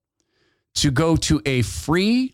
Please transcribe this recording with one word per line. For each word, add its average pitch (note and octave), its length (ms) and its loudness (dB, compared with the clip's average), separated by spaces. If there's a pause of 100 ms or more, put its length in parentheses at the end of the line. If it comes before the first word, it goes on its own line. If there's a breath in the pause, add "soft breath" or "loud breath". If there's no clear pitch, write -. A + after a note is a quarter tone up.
(760)
to - 160 0
go D#3+ 260 2
to C#3+ 280 0
a C3 180 0
free G#3+ 720 0